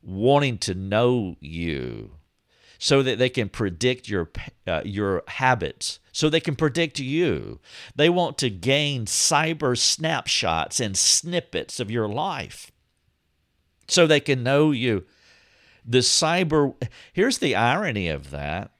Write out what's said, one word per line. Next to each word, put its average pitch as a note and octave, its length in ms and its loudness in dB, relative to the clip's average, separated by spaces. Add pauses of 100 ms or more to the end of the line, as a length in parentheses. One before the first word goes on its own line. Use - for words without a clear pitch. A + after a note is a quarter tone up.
wanting B2 540 2
to - 160 -4
know G2+ 640 0
you C#2 720 -6 (680)
so C#3 240 4
that A#2+ 160 0
they B2+ 100 4
can A#2 180 -2
predict A2 600 -2
your F#2 160 -2
p-, - 260 -12 (140)
uh, E2 180 -2
your G2 440 -2
habits, B2 720 -2 (120)
so - 160 0
they D#3 120 2
can D3+ 160 -4
predict D#3 420 -2
you. B2+ 640 -2 (360)
They D3+ 140 6
want F3 300 0
to C3 100 0
gain C3 560 -2
cyber D3+ 720 0
snapshots A2+ 1000 -2
and G2+ 180 -2
snippets - 840 0
of G#2+ 120 -4
your A2+ 160 -2
life C#3 640 -6 (1160)
so E3+ 200 6
they D3+ 120 6
can C3+ 220 -2
know C#3+ 300 4
you. A2+ 340 0 (800)
The A#2+ 140 4
cyber, D#3 760 2 (400)
here's A#3+ 240 2
the B2 180 0
irony B2 520 0
of C#2+ 240 -6
that. D2 480 -6